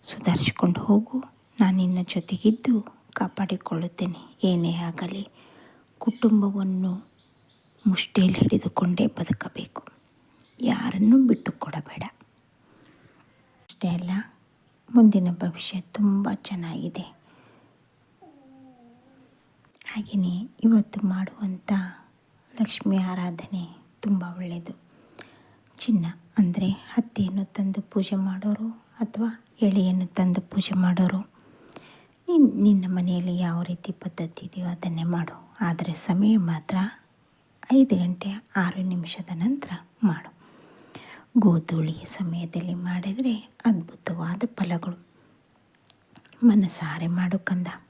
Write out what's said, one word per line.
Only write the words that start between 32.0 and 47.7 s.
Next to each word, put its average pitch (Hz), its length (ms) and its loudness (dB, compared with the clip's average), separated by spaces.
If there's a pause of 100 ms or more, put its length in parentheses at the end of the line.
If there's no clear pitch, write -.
ನಿನ್-, 285 260 6
ನಿನ್ನ 202 340 4
ಮನೆಯಲ್ಲಿ 180 500 -2
ಯಾವ 175 240 -2
ರೀತಿ 175 300 -8
ಪದ್ಧತಿ 170 540 -10
ಇದೆಯೋ 180 220 -8
ಅದನ್ನೇ 165 340 -4
ಮಾಡು. 170 580 -4
ಆದರೆ 170 340 -2
ಸಮಯ 202 420 4
ಮಾತ್ರ 170 400 0 (960)
ಐದು 262 220 6
ಗಂಟೆ 180 340 -2 (260)
ಆರು 185 260 -2
ನಿಮಿಷದ 180 520 -6
ನಂತರ 240 360 -2 (340)
ಮಾಡು. 170 260 0 (1080)
ಗೋಧೂಳಿಯ 165 680 2
ಸಮಯದಲ್ಲಿ 170 680 -6
ಮಾಡಿದರೆ 190 600 -4 (320)
ಅದ್ಭುತವಾದ 170 760 -4 (140)
ಫಲಗಳು. 175 420 -4 (1500)
ಮನಸಾರೆ 170 600 4
ಮಾಡು 180 320 0
ಕಂದ 180 280 -2 (240)